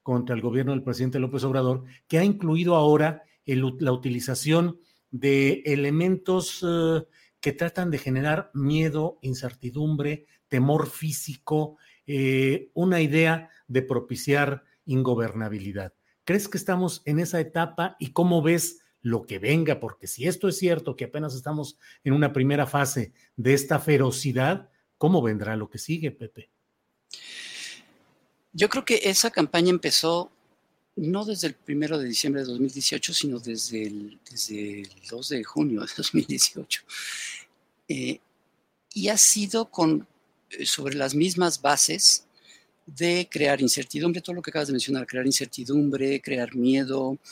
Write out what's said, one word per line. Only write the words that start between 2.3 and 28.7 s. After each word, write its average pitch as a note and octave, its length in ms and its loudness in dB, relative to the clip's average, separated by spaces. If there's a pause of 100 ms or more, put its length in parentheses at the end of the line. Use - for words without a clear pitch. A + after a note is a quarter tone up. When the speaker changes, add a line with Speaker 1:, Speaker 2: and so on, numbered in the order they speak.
Speaker 1:
ahora D3+ 460 4 (240)
el, C3 160 0 (200)
la C3+ 100 2
utilización C3+ 880 0 (320)
de C#3 540 4
elementos... E3+ 1000 0
Eh, E3 360 2 (360)
que D3 140 0
tratan E3+ 380 -2
de C#3+ 80 -2
generar C#3 560 -2
miedo, D#3 640 0
incertidumbre, C#3+ 1040 -4 (240)
temor D3 400 4
físico, D3+ 880 -4 (280)
eh, C3+ 680 0
una F3 280 2
idea D#3+ 480 4 (180)
de B2+ 140 2
propiciar C#3 800 0 (220)
ingobernabilidad. G#2+ 1080 -2 (300)
¿Crees G3+ 240 0
que G3 100 -6
estamos F3+ 460 -2
en D3+ 160 0
esa E3+ 220 0
etapa E3 580 -4
y C3 120 -8
cómo E3+ 300 4
ves E3 380 0 (220)
lo A2+ 240 -2
que G2 140 -8
venga? C#3+ 420 2
Porque G#2+ 260 -12
si - 180 -8
esto F3 220 -2
es F#3+ 100 -2
cierto, E3 380 0
que - 100 -10
apenas D3 300 -6
estamos D3 420 -8 (280)
en C3+ 80 4
una C#3+ 180 4
primera C#3+ 340 2
fase C3+ 460 0 (240)
de B2+ 180 4
esta C#3 260 2
ferocidad, C3+ 880 0 (280)
¿cómo D#3+ 240 4
vendrá G#2+ 360 -2
lo G#2+ 120 -8
que A2+ 100 -14
sigue, D#3 320 -4
Pepe? - 380 -16 (2000)
Speaker 2:
Yo G3 160 2
creo C4+ 160 -4